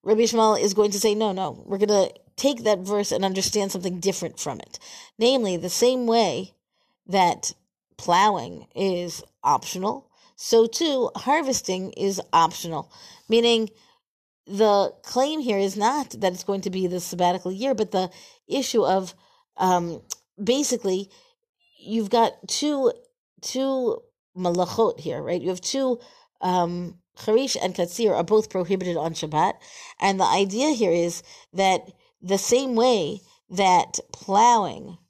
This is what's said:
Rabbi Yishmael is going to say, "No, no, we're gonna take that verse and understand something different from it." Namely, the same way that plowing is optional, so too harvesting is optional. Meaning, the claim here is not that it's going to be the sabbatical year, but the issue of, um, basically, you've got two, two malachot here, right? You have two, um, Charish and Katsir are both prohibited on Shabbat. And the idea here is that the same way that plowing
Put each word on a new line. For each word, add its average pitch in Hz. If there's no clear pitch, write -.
Rabbi 214
Yishmael 220
is 196
going 208
to 196
say, 214
"No, 214
no, 185
we're 196
gonna 208
take 262
that 208
verse 202
and 190
understand 190
something 180
different 180
from 131
it." -
Namely, 226
the 170
same 247
way 190
that 180
plowing 175
is 175
optional, 190
so 233
too 269
harvesting 247
is 196
optional. 165
Meaning, 226
the 202
claim 294
here 220
is 196
not 254
that 180
it's 180
going 196
to 196
be 185
the 180
sabbatical 180
year, 247
but 208
the 185
issue 240
of, 190
um, 175
basically, 208
you've 214
got 226
two, 285
two 262
malachot 180
here, 147
right? 160
You 160
have 185
two, 262
um, 175
Charish 240
and 185
Katsir 185
are 151
both 214
prohibited 180
on 165
Shabbat. 156
And 196
the 185
idea 196
here 214
is 170
that 190
the 196
same 247
way 226
that 180
plowing 202